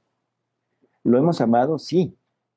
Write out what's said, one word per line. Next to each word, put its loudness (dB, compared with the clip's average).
Lo 2
hemos 0
amado, 0
sí, -4